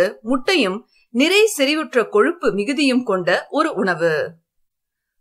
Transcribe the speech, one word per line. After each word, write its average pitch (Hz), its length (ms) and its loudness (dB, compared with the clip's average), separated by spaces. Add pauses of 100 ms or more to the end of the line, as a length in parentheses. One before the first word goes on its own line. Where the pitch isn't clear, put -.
(220)
முட்டையும் 254 560 0 (360)
நிறை 330 320 4
செறிவுற்ற 294 500 -2 (120)
கொழுப்பு 269 440 0
மிகுதியும் 247 500 0
கொண்ட 185 260 -2 (220)
ஒரு 311 240 0
உணவு. 170 380 -2 (1080)